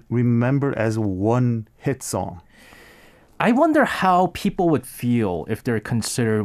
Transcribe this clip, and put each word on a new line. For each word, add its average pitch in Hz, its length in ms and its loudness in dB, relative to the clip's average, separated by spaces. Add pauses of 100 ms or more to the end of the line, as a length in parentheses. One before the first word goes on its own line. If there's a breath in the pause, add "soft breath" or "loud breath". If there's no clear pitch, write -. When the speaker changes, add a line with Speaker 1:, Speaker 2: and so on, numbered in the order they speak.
(100)
Speaker 1:
remembered 123 640 0
as 110 240 -2
one 110 680 0 (100)
hit 139 240 -4
song. 92 400 -8 (1000 loud breath)
Speaker 2:
I 202 100 2
wonder 294 340 4
how 180 500 2
people 185 360 -2
would 135 160 0
feel 110 640 -2
if 107 160 -6
they're 113 160 0
considered 110 640 -2